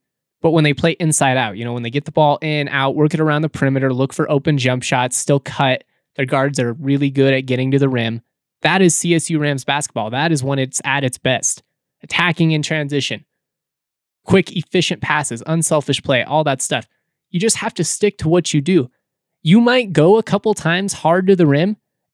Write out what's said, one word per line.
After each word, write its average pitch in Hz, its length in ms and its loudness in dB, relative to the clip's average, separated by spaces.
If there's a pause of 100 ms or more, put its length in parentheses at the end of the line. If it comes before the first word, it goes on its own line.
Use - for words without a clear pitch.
(420)
but 165 100 2
when 160 120 4
they 147 100 2
play 165 180 0
inside 151 440 0
out, 110 220 -2
you 117 80 -8
know, 120 80 -6
when 120 100 -8
they 117 60 -6
get 143 160 -4
the 156 60 -12
ball 147 300 2
in, 151 280 -4
out, 135 260 -2
work 151 180 2
it 160 60 -2
around 156 220 0
the 156 80 -2
perimeter, 135 440 0
look 131 200 -2
for - 180 -4
open 147 260 0
jump 127 260 0
shots, 127 340 -2
still 143 220 0
cut. 131 440 -2 (320)
Their 139 100 -2
guards 139 340 -2
are 120 140 0
really 139 360 0
good 135 240 2
at 135 140 -2
getting 131 240 -2
to 139 80 2
the 139 100 2
rim. 113 320 -4 (400)
That 175 200 2
is 180 140 4
C 170 200 0
S 160 140 -2
U 165 100 0
Rams 147 260 -2
basketball. 139 440 -4
That 143 220 -2
is 143 120 0
when 135 160 -2
it's 131 260 -4
at 139 180 -2
its 127 140 -4
best. - 460 -2 (380)
Attacking 165 500 0
in 156 100 0
transition. 143 640 -4 (1000)
Quick, - 320 2
efficient 170 440 -2
passes, 143 440 -4
unselfish 156 580 0
play, 127 180 0
all 156 220 0
that 139 180 -2
stuff. 127 240 -4 (440)
You 180 100 -4
just 220 180 0
have 233 180 -6
to 175 100 -2
stick - 320 -2
to 156 100 -4
what 170 260 0
you 156 60 2
do. 147 320 0 (500)
You 190 200 4
might 240 320 0
go 165 240 6
a 220 60 2
couple 208 300 0
times 185 380 -2
hard 180 360 0
to 196 80 6
the 175 120 4
rim 160 300 2 (360)